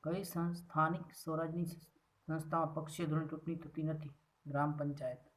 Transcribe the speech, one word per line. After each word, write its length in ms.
કઈ 200
સં-, 300
સ્થાનિક 600
સ્વરાજની 500
સંસ્થામાં 1080
પક્ષીય 340
ધોરણે 200
ચૂંટણી 280
થતી 280
નથી? 280
ગ્રામ 300
પંચાયત. 460